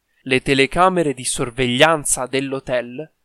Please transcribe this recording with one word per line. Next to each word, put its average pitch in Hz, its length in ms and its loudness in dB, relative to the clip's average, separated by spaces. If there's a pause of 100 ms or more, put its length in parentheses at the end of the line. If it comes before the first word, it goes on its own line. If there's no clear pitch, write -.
(220)
Le 131 200 0
telecamere 151 760 2
di 123 100 -12
sorveglianza 131 1000 0
dell'hotel 135 840 -6 (140)